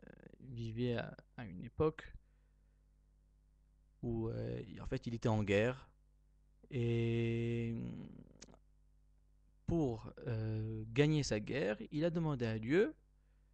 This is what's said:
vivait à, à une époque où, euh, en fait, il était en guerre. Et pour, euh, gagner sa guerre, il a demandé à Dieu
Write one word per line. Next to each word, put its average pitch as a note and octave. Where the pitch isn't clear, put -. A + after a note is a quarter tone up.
vivait A#2
à, -
à C3
une F#2
époque D#3
où, A2+
euh, A#2
en B2
fait, -
il A#2
était A2+
en A2
guerre. G#2+
Et A#2
pour, B2
euh, A2
gagner D3
sa G#2+
guerre, C#3+
il D#3
a F3
demandé D#3
à A2
Dieu E3+